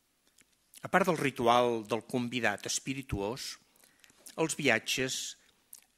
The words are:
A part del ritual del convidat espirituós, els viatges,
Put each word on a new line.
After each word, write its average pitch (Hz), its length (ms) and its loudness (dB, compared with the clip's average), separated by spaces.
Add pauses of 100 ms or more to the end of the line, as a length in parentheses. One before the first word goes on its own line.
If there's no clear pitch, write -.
(840)
A - 80 -12
part 185 160 4
del 160 120 0
ritual 120 680 2
del 117 160 -2
convidat 120 640 -4
espirituós, 127 840 -6 (840)
els 160 240 -2
viatges, 131 800 0 (600)